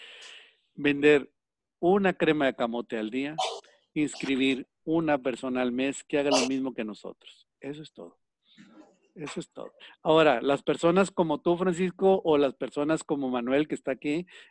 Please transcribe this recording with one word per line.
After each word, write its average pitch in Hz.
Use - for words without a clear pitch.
Vender 143
una 190
crema 151
de 127
camote 117
al 107
día, 139
inscribir 135
una 160
persona 127
al 123
mes 131
que 151
haga 143
lo 127
mismo 131
que 117
nosotros. -
Eso 147
es 147
todo. -
Eso 160
es -
todo. -
Ahora, 156
las 139
personas 170
como 160
tú, 175
Francisco, 185
o 156
las 139
personas 147
como 139
Manuel, 127
que 151
está -
aquí 151